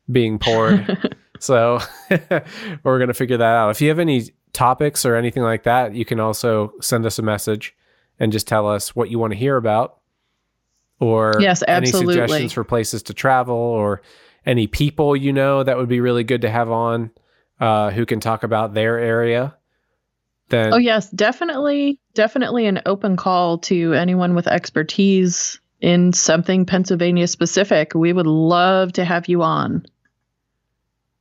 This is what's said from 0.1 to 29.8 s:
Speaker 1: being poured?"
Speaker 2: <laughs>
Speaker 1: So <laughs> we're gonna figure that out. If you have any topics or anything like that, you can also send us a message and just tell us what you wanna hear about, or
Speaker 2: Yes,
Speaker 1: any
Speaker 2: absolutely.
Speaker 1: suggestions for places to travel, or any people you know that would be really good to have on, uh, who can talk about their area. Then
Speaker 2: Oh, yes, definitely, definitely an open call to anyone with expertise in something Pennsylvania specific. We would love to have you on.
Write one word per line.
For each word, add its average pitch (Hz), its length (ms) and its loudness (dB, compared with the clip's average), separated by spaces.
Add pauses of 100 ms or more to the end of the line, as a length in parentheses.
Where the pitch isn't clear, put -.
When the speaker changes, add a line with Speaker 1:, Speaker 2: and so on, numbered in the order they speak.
Speaker 1:
being 113 280 2
poured?" 120 800 0
Speaker 2:
<laughs> - 60 -20 (140)
Speaker 1:
So 120 400 2 (280)
<laughs> - 20 0 (760)
we're 131 160 2
gonna 123 120 0
figure 123 240 -2
that 113 200 4
out. 110 140 2
If 107 100 -2
you 151 80 2
have 156 100 0
any 147 320 0 (220)
topics 127 520 0
or 120 120 2
anything 120 260 -2
like 113 220 -2
that, 120 280 2
you 113 120 -4
can 113 160 -4
also 110 600 -2
send 113 240 -2
us 110 140 -4
a 113 40 -4
message 107 520 -4 (460)
and 113 100 0
just 104 160 -2
tell 107 220 0
us 104 260 -4
what 110 160 -2
you 117 80 -4
wanna 110 160 0
hear 135 220 0
about, 113 420 -2 (1000)
or 110 400 2
Speaker 2:
Yes, 180 260 2
Speaker 1:
any 175 220 2
Speaker 2:
absolutely. 175 260 2
Speaker 1:
suggestions 151 380 -2
for 120 100 -4
places 113 400 -4
to - 120 -14
travel, 127 420 0
or 110 440 -2 (460)
any 120 220 2
people 147 480 0
you 139 160 -2
know 135 320 0
that 127 120 0
would 127 120 -2
be 123 120 0
really 120 220 2
good 120 200 0
to 113 80 0
have 113 200 -2
on, 117 400 -2 (500)
uh, 107 300 2
who 113 160 -2
can 110 140 -2
talk 113 240 -4
about 110 280 -2
their 113 260 0
area. 117 580 -2 (920)
Then 113 220 2
Speaker 2:
Oh, 233 60 4
yes, 220 320 0
definitely, 285 880 -2 (160)
definitely 226 520 0
an 190 200 0
open 196 300 0
call 175 420 0
to 170 340 0
anyone 180 440 2
with 175 100 0
expertise 185 1120 0 (220)
in 175 320 4
something 175 520 0
Pennsylvania 175 600 0
specific. 175 680 0
We 165 180 2
would 175 160 0
love 175 680 2
to 180 100 -2
have 175 240 -2
you 175 140 0
on. 156 420 -2 (1400)